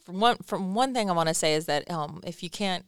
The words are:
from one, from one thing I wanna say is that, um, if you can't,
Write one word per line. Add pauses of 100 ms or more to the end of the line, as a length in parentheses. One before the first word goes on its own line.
from
one,
from
one
thing
I
wanna
say
is
that,
um,
if
you
can't,